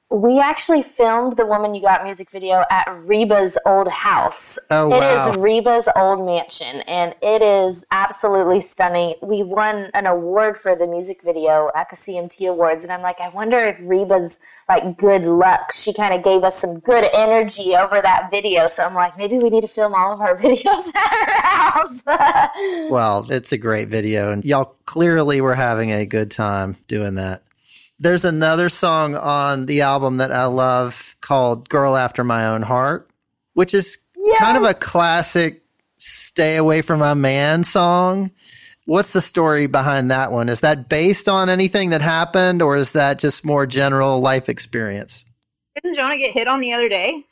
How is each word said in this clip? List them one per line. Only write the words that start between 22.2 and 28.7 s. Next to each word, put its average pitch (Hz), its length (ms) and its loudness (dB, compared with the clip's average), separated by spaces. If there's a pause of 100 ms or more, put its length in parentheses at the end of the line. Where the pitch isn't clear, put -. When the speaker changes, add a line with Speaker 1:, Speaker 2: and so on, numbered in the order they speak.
Speaker 2:
Well, 110 400 0
it's 131 220 -4
a 135 60 -2
great 107 320 -4
video, 107 420 -2
and 101 140 -6
y'all 139 280 0 (120)
clearly 160 560 0
were 131 140 0
having 113 360 -2
a 104 140 -2
good 107 260 -4
time 98 460 -4 (100)
doing 101 280 -4
that. 95 260 -8 (580)
There's 175 260 2
another 160 440 0
song 160 460 -2